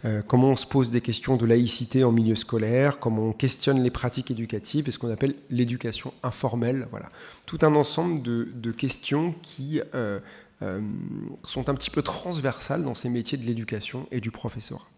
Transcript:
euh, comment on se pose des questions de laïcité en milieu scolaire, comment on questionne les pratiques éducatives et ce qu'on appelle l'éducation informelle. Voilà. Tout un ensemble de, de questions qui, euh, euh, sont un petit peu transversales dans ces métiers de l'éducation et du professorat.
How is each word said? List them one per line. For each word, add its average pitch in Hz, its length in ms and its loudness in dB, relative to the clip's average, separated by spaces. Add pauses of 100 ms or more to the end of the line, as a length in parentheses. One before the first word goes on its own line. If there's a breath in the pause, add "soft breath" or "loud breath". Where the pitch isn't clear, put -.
euh, 107 220 0
comment 127 220 6
on 131 80 6
se - 100 -2
pose 131 240 4
des 120 100 2
questions 123 360 0
de 117 100 2
laïcité 120 560 6
en 120 80 6
milieu 113 240 6
scolaire, 117 640 2
comment 110 240 0
on 110 100 0
questionne 131 500 2
les 123 80 4
pratiques 123 420 -4
éducatives 117 560 -2
et - 20 -2
ce - 80 -6
qu'on 117 140 -2
appelle 135 240 0 (120)
l'éducation 123 640 -2 (120)
informelle. 120 640 -2
Voilà. - 180 -10 (380 loud breath)
Tout 160 160 -10
un 151 140 8
ensemble 156 440 2
de, 117 320 -2
de 117 200 -6
questions 147 680 -2
qui, 143 380 -6 (140)
euh, 104 240 -2 (440 loud breath)
euh, 98 180 -6 (640)
sont 131 240 -4
un 143 60 0
petit - 160 -4
peu 151 120 -2
transversales 156 800 -4
dans 131 120 -4
ces - 140 -4
métiers 120 300 -4
de 120 60 -8
l'éducation 113 680 -6
et 120 100 -4
du 110 120 -6
professorat. - 640 -10